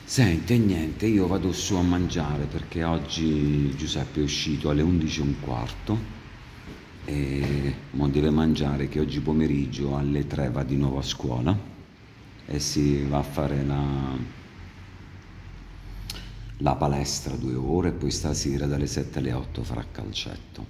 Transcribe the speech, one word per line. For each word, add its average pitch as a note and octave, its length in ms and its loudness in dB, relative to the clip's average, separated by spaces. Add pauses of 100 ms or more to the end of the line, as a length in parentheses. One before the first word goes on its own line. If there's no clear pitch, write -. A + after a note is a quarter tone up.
Senti, F2 500 4
e A#2+ 40 6
niente, F2 480 2
io G2+ 220 6
vado F2+ 240 2
su F2+ 240 0
a F2+ 60 4
mangiare E2+ 640 2
perché D#2 380 -2
oggi D2 920 2
Giuseppe D2 440 -2
è D2+ 40 4
uscito D2 460 0
alle D2 120 4
undici D#2 380 2
e D2 40 2
un C#2 160 0
quarto B1+ 580 -2 (1080)
e C#2 720 0 (160)
mo C#2+ 160 2
deve D2 220 4
mangiare D2+ 580 4
che C#2 120 -2
oggi D2 200 0
pomeriggio C#2+ 760 2
alle C#2+ 300 2
tre C#2 240 0
va C#2 140 0
di C2+ 120 0
nuovo C#2 220 2
a C#2 60 -2
scuola C2 540 0 (880)
e D2 140 -2
si D2 440 2
va C#2+ 160 2
a D2 40 2
fare C#2+ 400 0
la, C#2 540 0 (2500)
la C#2 180 2
palestra C#2 600 0
due B1+ 200 -2
ore D#2 340 2
e - 40 -2
poi C#2+ 180 -2
stasera D2 540 -2
dalle C#2+ 220 0
sette - 320 -4
alle C2+ 140 -2
otto B1 300 -4
farà A#1 280 -6
calcetto. - 800 -10